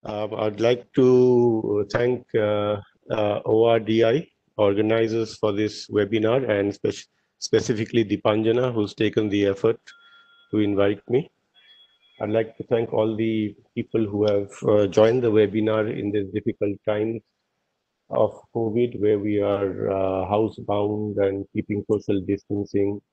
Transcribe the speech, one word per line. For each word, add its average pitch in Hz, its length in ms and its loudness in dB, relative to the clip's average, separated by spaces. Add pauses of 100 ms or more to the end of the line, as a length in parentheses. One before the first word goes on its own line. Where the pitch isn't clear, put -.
Um, 107 300 -6
I'd 107 260 -4
like 120 340 0
to 120 960 4
thank, 123 340 -2 (100)
uh, 104 420 0 (340)
uh, 104 340 0
O 113 200 4
R 117 160 4
D 113 240 2
I, 127 240 0 (280)
organizers 110 800 0
for 107 160 -2
this 104 360 -4
webinar, 110 600 0
and 101 240 0
spec-, - 340 -6 (340)
specifically 113 640 0
Dipanjana, 110 680 0
who's 104 220 -4
taken 107 340 0
the 101 180 2
effort 110 340 0 (720)
to 107 60 0
invite 101 500 0
me. 131 220 -2 (920)
I'd 107 100 -4
like 113 280 -2
to 110 60 -10
thank 117 280 -2
all 110 240 0
the 110 400 -2 (180)
people 113 300 -4
who 101 200 -2
have, 101 260 0 (180)
uh, 104 180 4
joined 113 360 4
the 117 80 2
webinar 107 580 2 (100)
in 101 140 -4
this 101 200 -2
difficult 104 540 -4
time 107 340 -2 (920)
of 117 300 -2 (140)
covid, 117 460 -2
where 104 180 2
we 104 220 -2
are, 101 500 -2
uh, 95 360 -2
housebound 104 920 -2
and 98 260 0 (100)
keeping 104 360 -6
social 101 300 -2
distancing. 101 800 -4 (120)